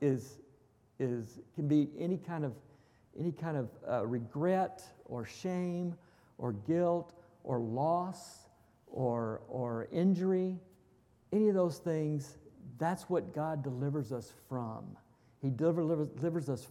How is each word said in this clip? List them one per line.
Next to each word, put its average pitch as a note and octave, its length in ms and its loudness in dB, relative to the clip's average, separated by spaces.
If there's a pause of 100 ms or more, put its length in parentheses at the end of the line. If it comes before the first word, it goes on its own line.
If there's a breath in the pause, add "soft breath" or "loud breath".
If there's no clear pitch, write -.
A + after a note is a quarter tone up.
is, C3+ 360 2 (640)
is, A#2+ 400 -2 (160)
can D3 120 -2
be D3 300 6
any F3 200 0
kind D#3+ 280 -4
of, B2 80 -4 (680 soft breath)
any E3+ 120 -2
kind D#3+ 260 -4
of, B2 120 -2 (200)
uh, A#2 160 2
regret D3 800 0 (220)
or A#2+ 200 -6
shame F3+ 720 -2 (420 soft breath)
or A#2+ 160 -2
guilt E3+ 600 2 (300 loud breath)
or B2+ 160 0
loss D#3+ 880 -2 (400 soft breath)
or, A#2 640 0
or A#2+ 420 -2
injury, F#3 640 4 (760)
any G#3+ 160 6
of G3 60 4
those F3 240 4
things. D3+ 580 0 (400)
That's F3 320 -2
what F3 240 0
God D3+ 300 -2
delivers C#3 480 -2
us A#2+ 220 -6 (140)
from. A2 500 -8 (440 soft breath)
He C3+ 80 0
deliver-, D#3+ 560 2
delivers D#3 440 -2
us B2+ 220 -4